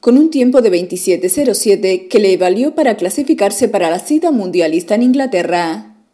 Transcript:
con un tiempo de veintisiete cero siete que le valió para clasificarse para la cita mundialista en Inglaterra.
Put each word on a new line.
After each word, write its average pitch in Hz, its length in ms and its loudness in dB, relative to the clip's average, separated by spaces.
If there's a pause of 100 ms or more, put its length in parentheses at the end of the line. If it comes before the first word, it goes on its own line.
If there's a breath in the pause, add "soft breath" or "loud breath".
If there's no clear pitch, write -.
con 247 180 4
un 311 120 4
tiempo 254 300 2
de 220 100 2
veintisiete 180 580 -2
cero 247 260 0
siete 190 540 0
que 247 100 2
le 190 180 2
valió 208 380 0
para 254 220 0
clasificarse 285 720 -2
para 190 220 0
la 180 100 -2
cita 311 320 0
mundialista 175 640 -2
en 233 80 2
Inglaterra. 175 840 -2 (240)